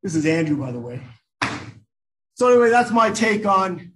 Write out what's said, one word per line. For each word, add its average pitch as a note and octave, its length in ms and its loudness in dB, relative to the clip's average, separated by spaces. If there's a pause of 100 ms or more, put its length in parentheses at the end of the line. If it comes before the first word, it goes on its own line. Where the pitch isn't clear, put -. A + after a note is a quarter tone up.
this F3 120 -6
is D3+ 100 0
Andrew, D#3+ 320 0
by C3+ 140 -8
the B2 80 -10
way. A#2+ 220 -12 (1300)
So B3 120 2
anyway, A#3+ 220 6
that's A#3+ 220 2
my A3+ 200 2
take G#3+ 340 0
on F#3+ 500 -2